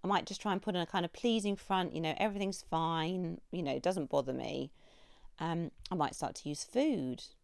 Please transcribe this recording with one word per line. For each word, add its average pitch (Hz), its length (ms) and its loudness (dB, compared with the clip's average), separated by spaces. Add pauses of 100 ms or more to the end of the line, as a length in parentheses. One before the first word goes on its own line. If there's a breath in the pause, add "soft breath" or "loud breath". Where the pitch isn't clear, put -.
I - 40 0
might 190 200 4
just - 140 -8
try 208 100 0
and 190 100 2
put 190 140 -2
on 180 60 2
a 170 40 0
kind 175 200 0
of - 80 -4
pleasing 214 420 2
front, 185 400 0
you 160 60 0
know, 160 160 2
"Everything's 202 440 0
fine, 165 880 0
you 170 140 -2
know, 139 100 0
it 139 100 -2
doesn't 175 280 2
bother 131 220 2
me." 135 380 -4 (680 soft breath)
Um, 165 320 -2 (180)
I 180 60 -2
might 151 180 0
start - 220 -4
to - 140 -8
use 147 140 -6
food. 208 600 0 (200)